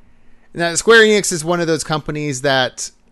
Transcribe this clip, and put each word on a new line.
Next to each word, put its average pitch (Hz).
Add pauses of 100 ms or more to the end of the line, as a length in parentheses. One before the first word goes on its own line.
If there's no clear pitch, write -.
(540)
now 170
Square 226
Enix 214
is 160
one 175
of 165
those 160
companies 151
that 131 (200)